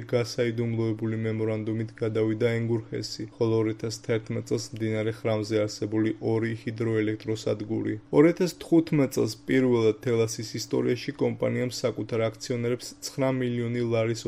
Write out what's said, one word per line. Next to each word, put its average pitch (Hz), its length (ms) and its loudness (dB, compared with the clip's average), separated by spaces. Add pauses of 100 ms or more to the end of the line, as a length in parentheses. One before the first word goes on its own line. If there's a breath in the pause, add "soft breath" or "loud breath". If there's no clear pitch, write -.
გასაიდუმლოებული 113 1120 0
მემორანდუმით 110 720 -2
გადავიდა 110 640 0
ენგურხესი, 113 800 -4
ხოლო 113 240 2
ორ 110 160 2
ათას 113 240 -6
თერთმეტ 113 480 -4
წელს, 117 240 -2
მდინარე 110 400 -2
ხრამზე 110 480 0
არსებული 110 640 0
ორი 113 320 0
ჰიდროელექტროსადგური. 110 1400 -2 (160)
ორ 147 160 8
ათას 175 240 0
თხუთმეტ 156 560 4
წელს 117 200 0 (120)
პირველად 120 560 4
თელასის 113 560 0
ისტორიაში 123 540 -2 (100)
კომპანიამ 120 560 0
საკუთარ 113 440 -2 (120)
აქციონერებს 120 560 -2 (160)
ცხრა 131 260 0 (120)
მილიონი 120 400 0 (100)
ლარის 113 360 2